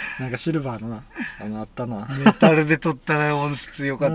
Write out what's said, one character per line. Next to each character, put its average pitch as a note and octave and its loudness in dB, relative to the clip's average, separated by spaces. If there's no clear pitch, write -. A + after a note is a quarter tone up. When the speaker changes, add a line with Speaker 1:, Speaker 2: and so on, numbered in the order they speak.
Speaker 1:
な C3 -6
ん B2 -6
か B2 -4
シ E3 -2
ル D#3 0
バ A#2+ -6
ー G#2+ -10
の A2+ -6
な。 A2+ -10
あ G2+ -12
の、 G#2+ -6
あ - -6
っ A2 -8
た B2 -8
な。 A2+ -6
Speaker 2:
メ E3+ 8
タ F#3+ 6
ル D#3 6
で D#3 4
撮 D#3+ -2
っ - 0
た D3+ -2
ら D3+ 2
音 C#3+ -2
質 - -8
良 C#3 0
か C#3+ 2
っ - 2